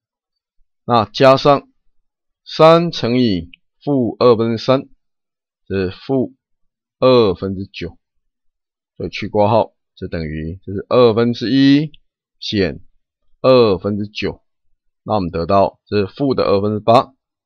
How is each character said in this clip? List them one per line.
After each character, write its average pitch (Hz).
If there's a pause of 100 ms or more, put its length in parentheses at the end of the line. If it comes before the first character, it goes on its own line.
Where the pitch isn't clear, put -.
(840)
那 120
加 135
上 143 (760)
三 165
乘 123
以 92 (300)
负 131
二 120
分 113
之 110
三， 139 (760)
这 95
是 -
负 131 (640)
二 123
分 98
之 95
九， - (1000)
所 104
以 -
去 -
括 104
号， 110 (220)
这 92
等 82
于， 78
这 95
是 101
二 117
分 120
之 117
一 139 (440)
减 92 (600)
二 120
分 104
之 104
九， - (600)
那 110
我 104
们 85
得 82
到 98
这 101
是 -
负 139
的 -
二 98
分 104
之 104
八， 117 (320)